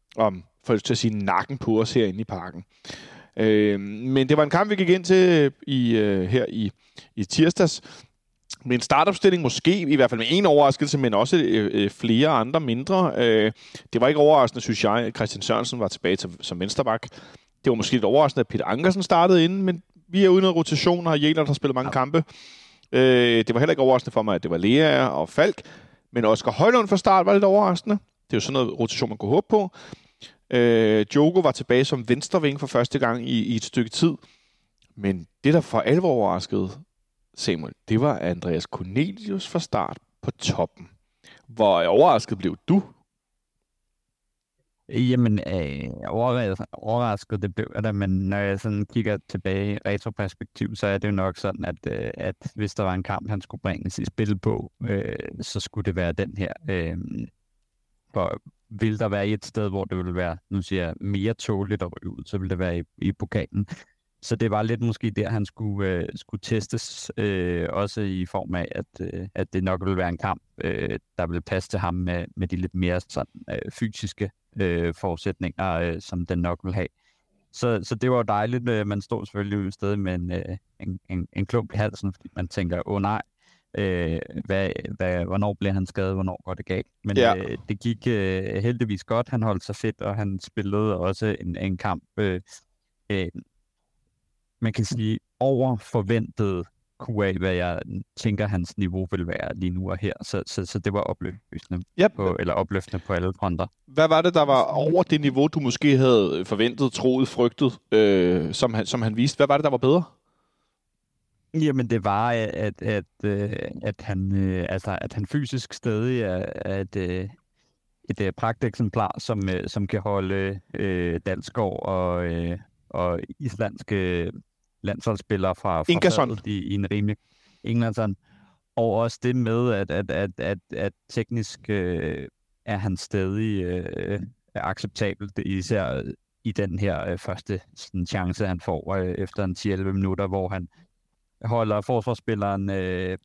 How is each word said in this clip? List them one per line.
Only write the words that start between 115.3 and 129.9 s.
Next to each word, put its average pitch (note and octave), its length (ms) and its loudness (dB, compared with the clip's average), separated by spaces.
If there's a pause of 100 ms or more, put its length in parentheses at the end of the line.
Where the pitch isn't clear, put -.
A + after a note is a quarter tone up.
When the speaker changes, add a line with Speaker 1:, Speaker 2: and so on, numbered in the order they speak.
Speaker 2:
stadig A#2+ 480 -2
er, F#2 240 -2 (100)
er G2 260 -6
et, F#2+ 140 -8
øh, F#2 340 -4 (800)
et, - 120 -2
øh, F#2+ 160 0
pragteksemplar, A2+ 800 -2
som, G2+ 300 -2
øh, F#2 200 -2
som G2 180 -4
kan G#2 140 -2
holde, G2 580 -2 (140)
øh, F2 520 -2
Dalsgaard F#2+ 600 -4
og, F2+ 400 -2
øh, E2+ 320 -4 (320)
og F2 300 -2 (200)
islandske F#2+ 920 -4 (500)
landsholdsspillere F#2+ 760 -2
fra, F2 280 -2
fra F3 80 0
Speaker 1:
Ingason. E3+ 380 2
Speaker 2:
feltet G#2+ 180 -8
i, G2+ 200 -4
i G2 60 -4
en G2+ 180 -2
rimelig G#2 260 -2 (460)
Ingason. A2+ 520 0 (600)
Og A2+ 180 2
også A2+ 300 -2
det B2 120 2
med, A#2+ 380 2
at, G2 180 -2